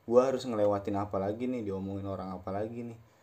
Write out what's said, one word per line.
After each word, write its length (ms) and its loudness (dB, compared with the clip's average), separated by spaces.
gua 240 6
harus 160 0
ngelewatin 560 2
apa 160 -4
lagi 320 0
nih, 240 -4
diomongin 320 -4
orang 320 -6
apa 160 -8
lagi 400 -6
nih. 80 -16